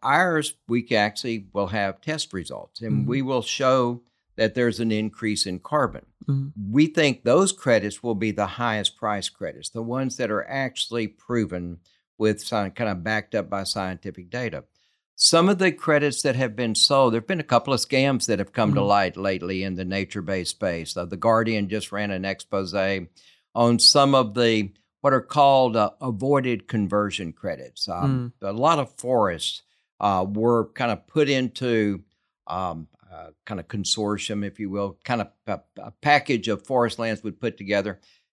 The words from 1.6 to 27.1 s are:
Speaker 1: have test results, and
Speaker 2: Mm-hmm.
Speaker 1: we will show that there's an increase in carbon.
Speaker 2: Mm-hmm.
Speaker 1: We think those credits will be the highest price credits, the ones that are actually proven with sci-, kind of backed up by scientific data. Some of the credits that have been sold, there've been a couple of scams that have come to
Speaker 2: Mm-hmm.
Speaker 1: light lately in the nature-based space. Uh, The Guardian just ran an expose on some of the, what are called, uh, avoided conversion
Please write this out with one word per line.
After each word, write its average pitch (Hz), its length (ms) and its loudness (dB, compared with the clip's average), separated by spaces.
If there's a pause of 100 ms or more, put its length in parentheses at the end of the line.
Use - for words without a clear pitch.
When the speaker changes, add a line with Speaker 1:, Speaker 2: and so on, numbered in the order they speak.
Speaker 1:
have 98 340 -4
test 156 320 -6
results, 80 480 -10
and 117 200 -2
Speaker 2:
Mm-hmm. 131 80 -2
Speaker 1:
we 131 140 0
will 131 180 0
show 127 600 0 (320)
that 110 180 0
there's 120 260 2
an 113 120 0
increase 107 560 -2
in 92 120 -6
carbon. - 460 -2 (220)
Speaker 2:
Mm-hmm. 135 440 -4
Speaker 1:
We 143 160 6
think 151 360 2
those 175 280 4
credits 104 520 0
will 117 120 -2
be 110 160 -2
the 101 140 0
highest 107 500 -4
price 104 340 -4
credits, 78 400 -10
the 117 120 -10
ones 123 360 -4
that 120 120 -2
are 104 180 -2
actually 120 600 -4
proven 90 720 -4 (400)
with 107 220 2
sci-, 104 280 -4
kind 110 220 -4
of 90 120 -6
backed 107 300 -2
up 101 160 -2
by 98 140 -4
scientific 92 640 -8
data. 110 360 -8 (540)
Some 165 300 6
of 202 80 4
the 185 140 4
credits 147 500 0
that 135 140 2
have 123 200 -2
been 113 200 -2
sold, 135 380 4
there've 113 120 -2
been 185 140 -2
a 156 40 -6
couple 127 300 2
of 120 60 2
scams 135 480 0
that 107 100 0
have 95 160 -6
come 110 220 2
to - 60 2
Speaker 2:
Mm-hmm. 101 80 2
Speaker 1:
light 98 280 2
lately 95 460 -2
in 95 100 -4
the 90 120 -6
nature-based 95 640 -4
space. 85 440 -4
Uh, 87 100 -4
The 90 120 -10
Guardian 110 520 2
just 104 220 -6
ran 101 200 -4
an 95 120 -4
expose 95 520 -4 (800)
on 117 240 4
some 139 340 6
of 117 220 4
the, 110 360 2 (300)
what 139 120 4
are 127 80 2
called, 135 540 4
uh, 107 140 4 (100)
avoided 127 680 0
conversion 101 680 -2